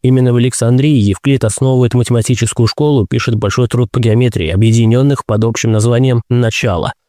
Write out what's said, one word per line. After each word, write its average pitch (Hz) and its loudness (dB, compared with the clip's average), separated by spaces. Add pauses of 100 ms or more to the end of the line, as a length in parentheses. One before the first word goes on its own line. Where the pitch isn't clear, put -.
Именно 127 2
в 120 0
Александрии 127 0
Евклид 117 0
основывает 127 0
математическую 117 0
школу, 143 0
пишет - -2
большой 110 -2
труд 113 -2
по - -2
геометрии, 113 0
объединенных 113 2
под 110 0
общим 113 -2
названием 120 0
"Начало". 117 -2 (140)